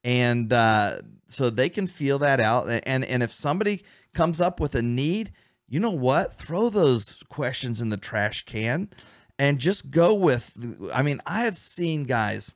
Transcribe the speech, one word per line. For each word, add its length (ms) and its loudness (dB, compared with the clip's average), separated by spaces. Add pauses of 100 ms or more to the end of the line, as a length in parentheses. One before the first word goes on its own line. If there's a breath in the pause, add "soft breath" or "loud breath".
And, 500 2
uh, 460 4 (300)
so 220 0
they 180 0
can 200 -4
feel 320 -2
that 180 4
out. 300 2
A-, 200 -4
and, 160 0
and 200 0
if 80 -4
somebody 500 -2 (320 soft breath)
comes 260 0
up 200 0
with 160 -2
a 60 2
need, 500 -2 (360 soft breath)
you 120 -2
know 100 0
what? 440 0
Throw 360 -2
those 580 2
questions 540 -6
in 80 -2
the 60 -2
trash 480 -4
can 440 -4 (480 loud breath)
and 220 2
just 320 -2
go 240 6
with, 380 2 (420)
I 80 0
mean, 240 0
I 160 -4
have 140 -2
seen 480 -4
guys 520 -4